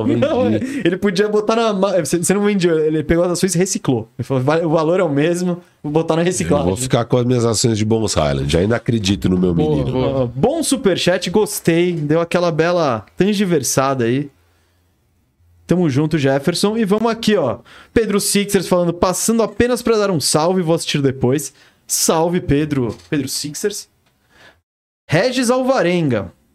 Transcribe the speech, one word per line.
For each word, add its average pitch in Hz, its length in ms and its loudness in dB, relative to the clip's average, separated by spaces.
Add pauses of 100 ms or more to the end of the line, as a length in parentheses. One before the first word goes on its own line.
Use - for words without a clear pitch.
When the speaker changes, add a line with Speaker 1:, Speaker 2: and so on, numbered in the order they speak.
Speaker 1:
<laughs> 107 40 0
Não, 120 420 0
Speaker 2:
vendi. 262 340 -4
Speaker 1:
ele 185 140 0
podia 202 320 0
botar 208 260 0
na 226 180 2
ma-, 190 260 2
você, 170 180 -2
você 175 160 0
não 202 100 0
vendia, 196 280 2
ele 156 320 0
pegou 165 220 2
as 180 60 0
ações 180 220 0
e 165 40 0
reciclou. 151 600 -2
Ele 123 80 -6
falou, 131 180 -2
"Va-, 151 220 2
o 160 40 0
valor 160 300 2
é 190 40 2
o 165 60 0
mesmo, 175 520 0 (220)
vou 147 80 -6
botar 160 240 0
na 165 60 0
Speaker 2:
Eu 175 40 2
Speaker 1:
reciclagem." 156 420 0
Speaker 2:
vou 95 80 0
ficar 123 300 0
com 127 120 0
as 123 80 2
minhas 120 200 2
ações 113 320 0
de 107 80 0
Bones 110 300 0
Hyland, 71 420 0
ainda 107 200 2
acredito 101 520 -2
no 90 80 2
meu 90 160 2
Speaker 3:
Boa, 151 160 2
Speaker 2:
menino. 143 220 0
Speaker 3:
boa. 127 160 -2 (160)
Speaker 1:
Ó, - 20 -2
bom 220 380 0
superchat, 190 680 0
gostei, 175 640 0
deu 151 280 0
aquela 175 300 0
bela 160 540 0 (100)
tangiversada 151 920 0
aí. 135 240 -2 (1400)
Tamo 170 240 2
junto, 156 280 0
Jefferson. 143 600 0
E 226 80 0
vamos 220 260 0
aqui, 214 240 0
ó. 131 220 0 (360)
Pedro 202 280 0
Sixers 202 480 0
falando, 175 240 2
"Passando 208 500 0
apenas 240 380 -4
pra 226 160 2
dar 202 140 0
um 160 80 0
salve, 175 420 0
vou 165 140 0
assistir 151 260 -4
depois." 135 520 0 (320)
Salve, 170 540 0
Pedro. 143 560 -2 (140)
Pedro 143 180 -4
Sixers. - 640 -8 (1200)
Regis 233 400 0
Alvarenga. 175 840 0 (240)